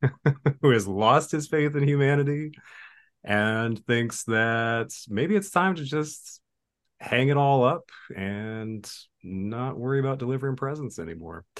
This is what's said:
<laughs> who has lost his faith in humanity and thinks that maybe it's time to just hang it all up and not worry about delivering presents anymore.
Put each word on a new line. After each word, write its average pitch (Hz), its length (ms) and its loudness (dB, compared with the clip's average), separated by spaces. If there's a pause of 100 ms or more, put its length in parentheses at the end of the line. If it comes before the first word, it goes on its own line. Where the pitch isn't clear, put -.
<laughs> - 580 0
who 147 100 6
has 107 180 4
lost 110 420 4
his 151 180 -4
faith 147 260 0
in 143 120 2
humanity 143 640 2 (720)
and 110 600 0
thinks 117 380 0
that 113 680 0 (140)
maybe 139 280 0
it's 202 140 -2
time 185 240 2
to 156 100 -6
just 151 560 -6 (580)
hang 127 300 0
it 143 80 2
all 123 280 6
up 135 260 0 (240)
and 107 760 -6 (320)
not 107 560 -6
worry 131 220 0
about 135 180 -2
delivering 131 380 -4
presents 139 420 -6
anymore. 82 460 -12 (160)